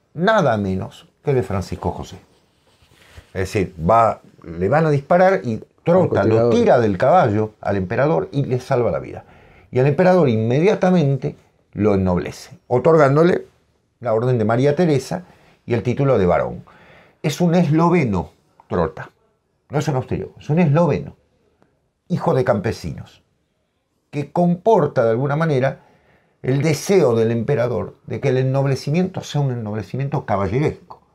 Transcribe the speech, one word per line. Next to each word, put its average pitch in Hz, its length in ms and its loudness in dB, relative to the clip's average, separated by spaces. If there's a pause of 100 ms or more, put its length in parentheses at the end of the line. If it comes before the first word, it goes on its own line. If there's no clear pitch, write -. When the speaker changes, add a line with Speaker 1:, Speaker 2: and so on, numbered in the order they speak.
(140)
Speaker 1:
nada 170 440 0
menos 98 480 -6 (180)
que 143 100 -2
de 127 100 0
Francisco 92 480 -6
José. 76 260 -12 (1160)
Es 95 200 -6
decir, 98 240 -2
va, 107 440 2 (220)
le 175 240 -4
van 165 200 2
a - 20 0
disparar 180 540 2
y 113 140 -6 (260)
Trotta 170 100 2
lo 180 160 4
Speaker 2:
Francotirador. 110 440 2
Speaker 1:
tira 202 260 4
del 107 180 0
caballo 120 540 2 (100)
al 101 160 -2
emperador 117 540 -2
y 139 140 -2
le 123 140 -4
salva 123 300 -2
la 73 100 -2
vida. - 260 -14 (440)
Y 123 100 -2
el 131 60 4
emperador 180 420 4
inmediatamente 147 1080 0 (380)
lo 104 200 2
ennoblece, 92 640 -2 (100)
otorgándole 151 760 4 (540)
la 113 140 -2
orden 123 240 0
de 107 80 0
María 127 300 2
Teresa 147 480 0 (420)
y 113 100 -2
el 110 80 -2
título 131 340 0
de 95 80 2
barón. 69 380 0 (580)
Es 156 200 -4
un 170 120 2
esloveno, 160 800 0 (380)
Trotta. - 420 -4 (580)
No 143 100 -4
es 143 80 -4
un 143 100 -2
austríaco, - 420 -6
es - 100 -8
un 151 100 0
esloveno, 151 560 0 (920)
hijo 175 260 -2
de 131 100 0
campesinos, 104 800 -6 (880)
que 147 200 -8
comporta 175 720 2
de 113 80 2
alguna 139 240 -2
manera 147 460 -2 (600)
el 139 200 -2
deseo 151 540 2
del 113 160 0
emperador 113 640 -4 (100)
de 117 160 -8
que 139 80 0
el 127 80 0
ennoblecimiento 139 840 -2
sea - 200 -4
un 135 100 0
ennoblecimiento 120 720 -6
caballeresco, 107 760 -2 (140)